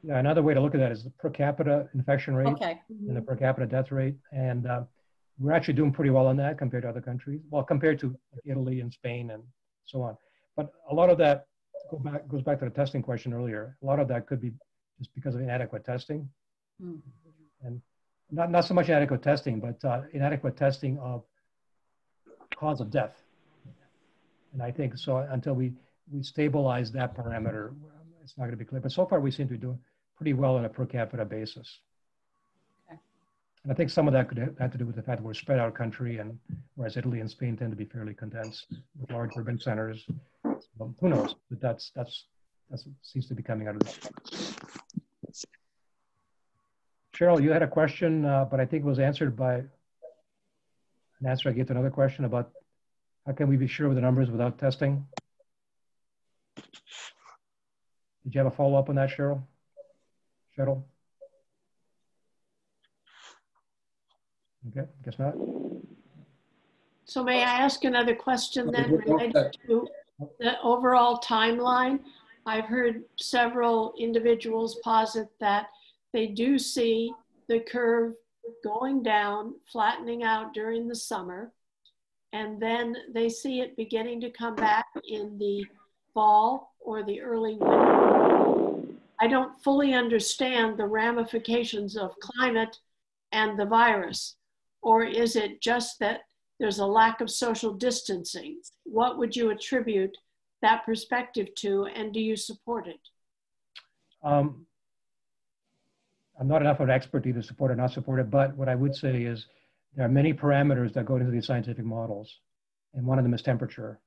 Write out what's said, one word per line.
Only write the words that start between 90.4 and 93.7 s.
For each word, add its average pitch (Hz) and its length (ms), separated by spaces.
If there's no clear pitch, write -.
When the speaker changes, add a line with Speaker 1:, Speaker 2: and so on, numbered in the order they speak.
Speaker 4:
the 208 100
ramifications 226 1080
of 190 240
climate 226 560
and 214 260
the 208 80
virus, 214 720